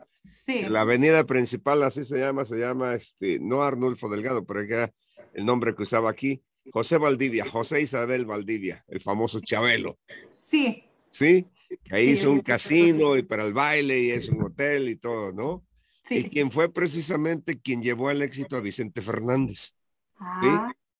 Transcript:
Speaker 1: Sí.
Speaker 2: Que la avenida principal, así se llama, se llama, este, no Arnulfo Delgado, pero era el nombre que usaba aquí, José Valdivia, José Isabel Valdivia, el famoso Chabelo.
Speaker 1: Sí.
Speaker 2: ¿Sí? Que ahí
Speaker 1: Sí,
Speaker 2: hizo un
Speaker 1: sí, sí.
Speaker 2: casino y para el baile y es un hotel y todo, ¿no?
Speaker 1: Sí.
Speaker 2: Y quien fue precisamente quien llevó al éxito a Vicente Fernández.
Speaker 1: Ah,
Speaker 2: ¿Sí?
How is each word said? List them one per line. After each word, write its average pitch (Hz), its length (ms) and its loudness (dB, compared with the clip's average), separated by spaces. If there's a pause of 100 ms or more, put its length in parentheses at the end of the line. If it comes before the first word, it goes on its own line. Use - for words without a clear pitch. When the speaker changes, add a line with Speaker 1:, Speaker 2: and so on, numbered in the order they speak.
(460)
Speaker 1:
Sí. 254 140 -2
Speaker 2:
Que 185 80 -4
la 110 140 2
avenida 143 420 4
principal, 131 580 0
así 135 220 -2
se 135 140 -4
llama, 135 260 -2
se 113 120 -8
llama, 123 380 -2
este, 95 460 -4
no 123 220 0
Arnulfo 123 460 -2
Delgado, 107 360 -4
pero 101 160 -6
era 113 320 -2 (400)
el 101 140 -6
nombre 120 280 2
que - 80 -6
usaba 113 280 2
aquí, 135 320 -4 (300)
José 160 260 2
Valdivia, 131 480 0
José 117 340 -2
Isabel 123 460 -2
Valdivia, 104 640 -6
el 92 120 -8
famoso 107 400 -2
Chabelo. 113 580 0 (380)
Speaker 1:
Sí. 277 480 0 (260)
Speaker 2:
¿Sí? 180 360 4 (380)
Que 95 120 -6
ahí 117 100 4
Speaker 1:
Sí, 139 60 6
Speaker 2:
hizo 139 180 4
un 143 60 6
Speaker 1:
sí, 131 60 2
sí. - 40 -12
Speaker 2:
casino 156 680 4
y 127 60 2
para 107 220 -4
el 107 80 -2
baile 139 480 2
y 120 100 2
es 120 180 -2
un 107 140 0
hotel 139 460 -2
y 113 80 -4
todo, 110 360 -6
¿no? 139 320 -6 (420)
Speaker 1:
Sí. - 120 -2
Speaker 2:
Y 123 100 0
quien 143 220 0
fue 160 200 2
precisamente 160 880 -2
quien 120 240 -4
llevó 123 280 0
al 143 100 0
éxito 139 360 -4
a 123 40 -4
Vicente 101 400 -6
Fernández. 113 720 -2 (460)
Speaker 1:
Ah, 185 520 0
Speaker 2:
¿Sí? - 40 -10 (240)